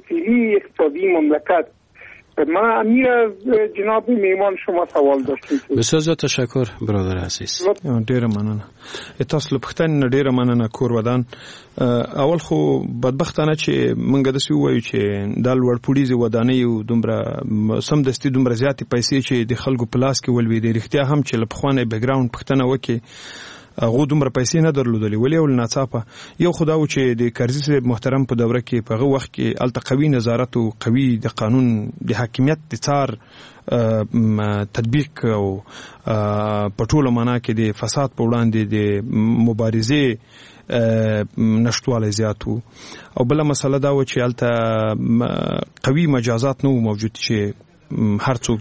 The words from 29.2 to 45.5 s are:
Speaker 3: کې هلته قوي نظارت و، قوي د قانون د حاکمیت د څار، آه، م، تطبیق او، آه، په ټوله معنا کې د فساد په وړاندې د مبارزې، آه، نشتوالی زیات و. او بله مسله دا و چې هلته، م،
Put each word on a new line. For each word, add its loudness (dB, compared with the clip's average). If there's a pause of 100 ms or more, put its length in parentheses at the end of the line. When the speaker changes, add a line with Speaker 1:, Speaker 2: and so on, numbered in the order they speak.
Speaker 3:
کې -2
هلته -2 (100)
قوي 2
نظارت 0
و، 0 (100)
قوي 2
د -4
قانون 0 (160)
د 2
حاکمیت 0 (120)
د -10
څار، 0 (640)
آه، 2 (120)
م، 2
تطبیق -2
او، 0 (460)
آه، 0
په -4
ټوله 2
معنا 0
کې -4
د 0
فساد -2
په 0
وړاندې 2 (140)
د 2 (720)
مبارزې، 0 (520)
آه، 2 (160)
نشتوالی 0
زیات -2
و. -2 (720)
او 2
بله 2
مسله 0
دا 0
و 2
چې -4
هلته، -2 (480)
م، 0 (600)